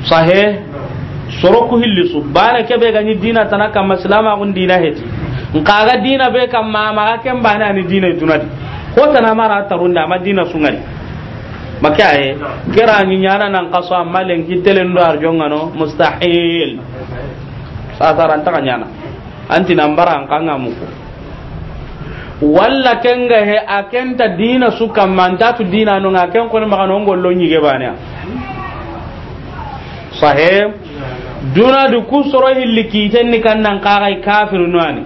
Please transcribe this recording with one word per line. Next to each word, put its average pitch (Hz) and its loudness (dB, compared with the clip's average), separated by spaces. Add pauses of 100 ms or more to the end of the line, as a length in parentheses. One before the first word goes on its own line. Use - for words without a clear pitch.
Sahih. 190 4 (760)
Soro 214 4
ku 233 2
hilli 202 2
su. 147 -2
Bana 202 2
ke 226 0
be 226 4
ganyi 214 0
dina 214 0
tana 208 0
kama 196 2
silama 208 2
kun 202 -4
dina 185 2
heti. 156 0 (480)
Nkaga 208 2
dina 262 2
be 247 0
kama 214 -2
ma 214 0
ga 233 -2
ken 240 -4
bana 214 2
ni 190 0
dina 180 0
duna 156 0
di. - -4 (480)
Ko 294 6
tana 226 4
mara 214 0
tarunda 175 0
ma 180 -2
dina 185 0
sungari. 147 -2 (1040)
Maka 151 4
aye. 135 0 (360)
Kera 214 6
ni 190 2
nyana 196 2
nan 180 -2
kaso 180 0
amma 175 0
len 170 -2
kitelen 180 2
do 175 4
arjonga 160 2
no 156 -4
mustahil. 165 0 (1200)
Sa 156 2
sa 165 2
ran 151 0
ta 180 0
nyana. 123 -4 (640)
Anti 175 2
nambara 156 2
an 135 -12
kanga 156 -2
muku. 123 -8 (1600)
Walla 233 4
kenga 240 2
he 208 2
akenta 240 -2
dina 233 2
su 226 -2
kamanta 185 2
tu 226 -2
dina 202 2
no 196 0
nga 180 2
ken 226 0
kono 220 0
maga 190 0
no 196 0
ngollo 185 0
nyige 160 2
bana. 131 0 (2250)
Sahih. 175 4 (800)
Duna 262 4
du 240 0
ku 285 0
soro 262 4
hilli 226 0
kiten 214 2
ni 226 2
kan 220 2
nan 202 0
kagai 202 0
kafir 202 0
no 175 2
ani. 147 -2